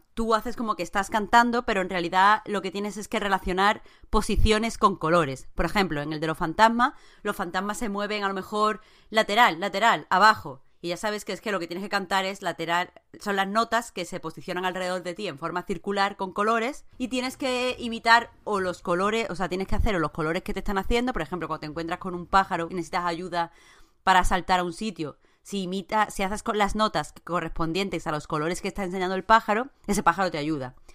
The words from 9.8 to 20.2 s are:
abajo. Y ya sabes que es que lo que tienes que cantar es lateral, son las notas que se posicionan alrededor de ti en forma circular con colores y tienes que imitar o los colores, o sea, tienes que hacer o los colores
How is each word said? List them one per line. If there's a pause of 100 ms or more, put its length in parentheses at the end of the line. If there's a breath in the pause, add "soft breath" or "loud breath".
abajo. (220)
Y
ya
sabes
que
es
que
lo
que
tienes
que
cantar
es
lateral, (300)
son
las
notas
que
se
posicionan
alrededor
de
ti
en
forma
circular
con
colores (120)
y
tienes
que
imitar (100)
o
los
colores,
o
sea,
tienes
que
hacer
o
los
colores